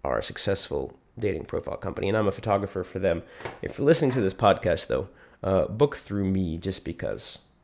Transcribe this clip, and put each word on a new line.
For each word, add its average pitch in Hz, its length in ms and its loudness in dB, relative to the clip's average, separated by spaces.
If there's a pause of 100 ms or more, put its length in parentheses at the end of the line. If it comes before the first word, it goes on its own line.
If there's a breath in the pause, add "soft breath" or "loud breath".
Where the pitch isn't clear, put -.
are 65 140 0
a 55 60 -2
successful - 720 -4 (220)
dating 95 260 -2
profile - 320 -6
company, 95 300 -4
and 104 100 2
I'm 107 100 2
a 95 40 2
photographer 101 520 -2
for - 140 -8
them. 87 240 2 (400 loud breath)
If - 160 -6
you're 139 80 0
listening 143 260 6
to 123 100 0
this 95 120 2
podcast, 92 540 4
though, 65 220 -2 (340 loud breath)
uh, 95 240 4
book 139 300 2
through 101 260 -4
me 92 340 0
just 92 260 -6
because - 560 -6 (240)